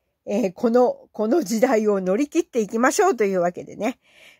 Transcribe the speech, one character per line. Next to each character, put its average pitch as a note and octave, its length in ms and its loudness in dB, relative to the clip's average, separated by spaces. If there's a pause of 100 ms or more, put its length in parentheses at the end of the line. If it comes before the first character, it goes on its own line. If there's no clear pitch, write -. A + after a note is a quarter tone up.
(260)
え G3+ 220 -2
ー、 F3+ 60 -8
こ A#3 180 -2
の、 B3 400 2
こ G#3+ 160 -4
の D4+ 160 2
時 G#3 180 -4
代 A3 260 2
を G3+ 140 0
乗 F#3 140 0
り D4 140 -2
切 D#4+ 100 -4
っ F4 60 2
て - 160 -4
い G3 60 -2
き A3+ 120 -4
ま C4 120 4
し G4+ 120 2
ょ F4 60 4
う C#4 60 0
と A3 100 0
い G3 100 0
う F3+ 60 0
わ F3 100 0
け - 120 -10
で - 120 -20
ね。 G#3 240 -6 (400)